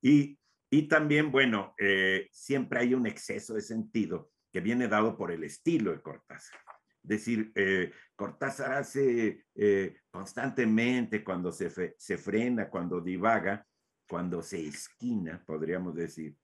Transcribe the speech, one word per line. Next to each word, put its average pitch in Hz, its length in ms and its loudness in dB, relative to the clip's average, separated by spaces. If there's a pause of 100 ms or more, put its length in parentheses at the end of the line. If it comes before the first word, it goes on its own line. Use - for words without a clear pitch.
Y, 143 380 6 (320)
y 151 160 4
también, 151 460 4
bueno, 120 460 2
eh, 95 520 2
siempre 127 500 -2
hay 123 140 4
un 123 120 0
exceso 107 480 -8
de 107 80 -4
sentido 107 680 -4 (220)
que 95 80 -4
viene 120 260 0
dado 107 300 2
por 85 160 -6
el 80 100 -6
estilo 107 480 0
de - 100 -6
Cortázar. - 600 -16 (420)
Es - 60 -20
decir, 110 480 -2
eh, 95 360 2 (220)
Cortázar 135 600 -6
hace, 127 720 0 (100)
eh, 98 400 2 (120)
constantemente 110 1160 0
cuando 90 260 -4
se 85 180 -4
fe-, 87 300 -6
se - 180 -6
frena, 110 540 -2
cuando 87 300 -4
divaga, 95 680 0 (420)
cuando 87 320 -4
se 82 280 -8
esquina, 87 760 -8
podríamos 82 520 -4
decir 80 480 -8